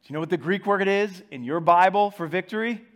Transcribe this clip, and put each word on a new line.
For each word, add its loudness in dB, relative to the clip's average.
Do -20
you -12
know -6
what -6
the 0
Greek -4
word 2
is -2
in -12
your -4
Bible 4
for -8
victory? -6